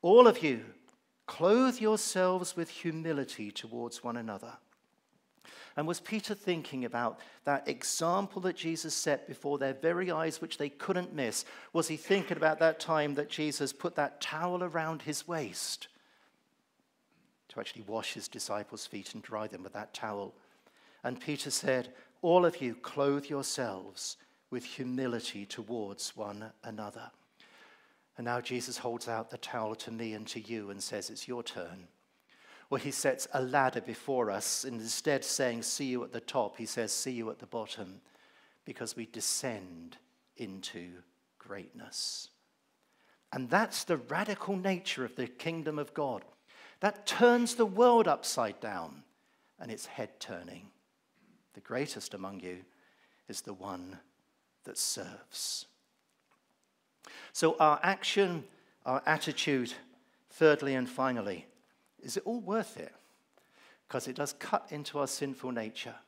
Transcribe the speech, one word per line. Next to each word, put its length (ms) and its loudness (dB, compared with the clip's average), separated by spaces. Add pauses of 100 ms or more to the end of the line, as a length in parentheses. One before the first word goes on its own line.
"All 240 12
of 160 8
you, 200 2 (600)
clothe 560 6
yourselves 760 2
with 140 -2
humility 800 -4
towards 540 -8
one 140 -4
another." 360 -8 (1200)
And 120 -2
was 120 -4
Peter 360 -4
thinking 500 -2
about 340 0 (260)
that 220 2
example 760 0
that 120 0
Jesus 380 -4
set 340 0
before 300 -4
their 160 0
very 380 0
eyes, 280 -2
which 200 -8
they 100 -2
couldn't 460 -2
miss? 280 0 (300)
Was 140 2
he 100 -2
thinking 400 2
about 220 4
that 200 6
time 360 2
that 140 -2
Jesus 440 -2
put 220 -4
that 260 0
towel 420 -2
around 380 -2
his 260 -6
waist 600 -4 (1600)
to 120 -10
actually 240 -8
wash 300 -4
his 140 -10
disciples' 580 -6
feet 300 -10
and 80 -12
dry 240 -6
them 160 -12
with 100 -14
that 220 -10
towel? 400 -6 (680)
And 140 -4
Peter 320 -4
said, 420 0 (280)
"All 240 8
of 160 2
you, 140 -2
clothe 500 0
yourselves 880 -4 (340)
with 140 -6
humility 840 -4
towards 680 -6
one 360 -8 (120)
another." 480 -10 (1040)
And 100 -6
now 140 0
Jesus 380 -4
holds 300 -6
out 220 -4
the 80 -12
towel 380 -6
to 160 -10
me 220 -6
and 140 -10
to 120 -8
you 300 -8
and 120 -8
says, 280 -6
"It's 180 -12
your 160 -6
turn." 440 -10 (800)
Or 80 0
he 140 -4
sets 420 0
a 80 2
ladder 400 4
before 500 0
us, 320 -2
and 160 -6
instead 460 0
saying, 380 0
"See 240 -2
you 180 0
at 80 -14
the 80 -6
top," 340 -2
he 100 -8
says, 280 -2
"See 180 -2
you 180 -4
at 100 -8
the 60 -16
bottom," 540 -8 (640)
because 320 -8
we 100 -8
descend 920 -6 (400)
into 680 -10 (340)
greatness. 920 -10 (1040)
And 160 -4
that's 340 4
the 140 2
radical 580 -2
nature 480 0
of 140 -8
the 100 -2
kingdom 500 -4
of 160 -4
God. 300 -2 (560)
That 260 0
turns 500 6
the 100 6
world 420 8
upside 540 0
down 420 -8 (560)
and 100 -10
it's 160 -8
head 340 -10
turning. 520 -12 (840)
The 80 -18
greatest 540 -6
among 240 -8
you 260 -10 (640)
is 140 -8
the 120 -10
one 460 -10 (640)
that 140 -10
serves. 880 -6 (1600)
So 280 4
our 240 10
action, 600 2 (420)
our 200 2
attitude, 680 2 (580)
thirdly 420 6
and 160 0
finally, 560 -2 (560)
is 160 -6
it 80 -4
all 160 -2
worth 340 -2
it? 180 -12 (920)
'Cause 200 -4
it 80 -8
does 180 -4
cut 380 -2
into 280 -6
our 80 2
sinful 440 -4
nature. 440 -6 (120)